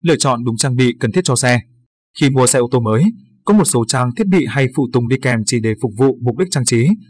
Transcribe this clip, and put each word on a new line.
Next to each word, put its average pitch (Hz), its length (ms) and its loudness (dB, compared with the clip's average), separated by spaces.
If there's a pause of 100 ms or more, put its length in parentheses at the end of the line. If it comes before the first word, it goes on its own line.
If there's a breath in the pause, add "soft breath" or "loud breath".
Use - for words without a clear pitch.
Lựa 165 120 2
chọn 123 280 -2
đúng 117 140 -4
trang 131 180 -2
bị 123 240 2
cần 120 120 -2
thiết 180 120 -2
cho 131 120 0
xe. 123 240 0 (600)
Khi 143 100 4
mua 127 180 2
xe 131 120 0
ô 120 120 0
tô 131 80 2
mới, 110 240 0 (420)
có 208 80 2
một 208 100 6
số 120 240 0
trang 123 280 -2
thiết 214 120 -2
bị 180 220 2
hay 131 260 0
phụ 135 180 -2
tùng 120 140 0
đi 127 140 0
kèm 127 240 0
chỉ 123 140 -2
để 110 220 -2
phục 113 160 -4
vụ 131 240 2
mục 120 160 -2
đích 180 140 0
trang 127 140 -2
trí, 123 240 2 (200 loud breath)